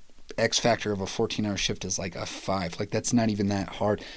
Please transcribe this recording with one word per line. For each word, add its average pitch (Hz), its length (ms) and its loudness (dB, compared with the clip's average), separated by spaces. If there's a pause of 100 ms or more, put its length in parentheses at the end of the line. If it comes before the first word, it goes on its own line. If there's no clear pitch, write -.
(380)
X 113 200 2
factor 107 340 2
of 98 100 -2
a 95 40 0
fourteen-hour 104 520 0
shift - 260 -2
is, 92 160 -2
like, 95 160 -4
a 107 100 -6
five. 95 540 -2
Like, 104 120 -4
that's 107 220 2
not 117 160 6
even 101 200 2
that 98 240 0
hard. 104 280 2 (160)